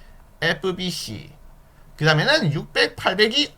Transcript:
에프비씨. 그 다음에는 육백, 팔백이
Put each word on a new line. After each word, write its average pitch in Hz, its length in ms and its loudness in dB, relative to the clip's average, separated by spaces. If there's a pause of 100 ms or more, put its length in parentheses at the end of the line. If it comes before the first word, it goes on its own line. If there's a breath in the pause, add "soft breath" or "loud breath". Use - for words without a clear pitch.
(400 loud breath)
에프비씨. 180 920 -6 (680 soft breath)
그 151 80 -4
다음에는 170 480 4
육백, - 440 -2
팔백이 220 600 0